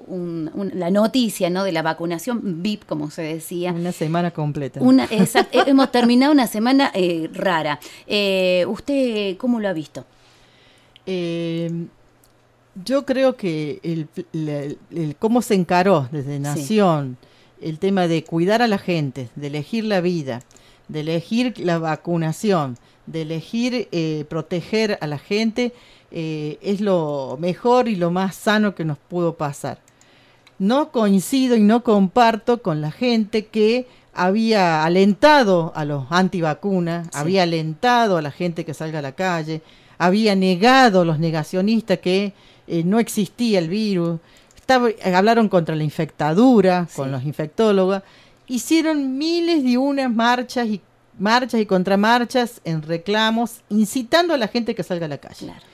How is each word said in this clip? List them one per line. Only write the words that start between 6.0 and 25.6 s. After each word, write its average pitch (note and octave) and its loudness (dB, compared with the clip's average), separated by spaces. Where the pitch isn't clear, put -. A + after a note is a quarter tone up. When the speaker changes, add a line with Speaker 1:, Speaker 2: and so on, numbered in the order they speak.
Speaker 1:
una C4 4
semana, C4 2
eh, E3+ -2
rara. E3 -2
Eh, F#3+ 0
¿usted A3 -2
cómo A#3+ -2
lo G3+ -2
ha F#3 -2
visto? D3 -10
Speaker 2:
Eh, E3+ -4
yo C4+ 0
creo C4 2
que D#3 -4
el, D#3+ -4
el, D3 -6
el, D#3 -6
cómo A3+ 0
se A3 -2
encaró F3+ 2
desde C#3+ -6
Speaker 1:
Sí. C#3 -6
Speaker 2:
Nación D3 0
el D#3 -8
tema F#3+ 0
de E3 0
cuidar F#3 0
a A#3 2
la G3+ 0
gente, C#3+ -4
de C#3+ -10
elegir D3+ -6
la G3+ 0
vida, D3 -4
de D3+ -8
elegir G3 -2
la E3+ -2
vacunación, D#3+ -2
de D#3+ -8
elegir, A#3 -6
eh, D#3 -4
proteger F3+ -4
a D#3 -6
la D3 -6
gente, A3+ -2